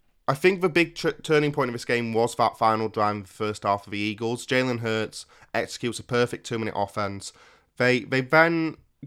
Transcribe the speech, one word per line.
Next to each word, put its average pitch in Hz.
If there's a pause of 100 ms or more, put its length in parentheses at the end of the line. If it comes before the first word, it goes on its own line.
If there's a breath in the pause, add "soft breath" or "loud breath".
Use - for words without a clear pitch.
(260 soft breath)
I 131
think 185
the 185
big 165
tr-, 165
turning 147
point 139
of 120
this 113
game 120
was 113
that 113
final 110
drive 104
in 104
the 92
first 104
half 101
of -
the 101
Eagles. 110
Jalen 127
Hurts 110 (260 soft breath)
executes -
a 110
perfect 120
two-minute 110
offense. 98 (440 soft breath)
They, 123
they 131
then 160 (300)